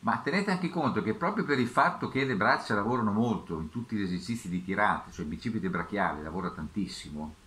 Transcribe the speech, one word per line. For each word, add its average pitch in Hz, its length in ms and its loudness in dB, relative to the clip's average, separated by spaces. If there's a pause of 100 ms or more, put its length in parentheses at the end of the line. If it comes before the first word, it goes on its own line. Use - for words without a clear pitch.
Ma 104 180 0
tenete 190 320 0
anche 175 180 0
conto 123 320 2
che 107 140 0
proprio 190 300 0
per 143 160 2
il 117 80 4
fatto 143 400 2
che 131 160 0
le 127 100 0
braccia 117 400 2
lavorano 107 380 2
molto 101 480 2
in 80 100 -6
tutti 117 240 -6
gli 104 80 2
esercizi 92 460 -4
di 90 160 -2
tirata, 92 480 0
cioè 87 120 -8
il 76 60 -6
bicipite 101 400 -2
brachiale 85 520 -2
lavora 85 280 -4
tantissimo 76 840 -6 (120)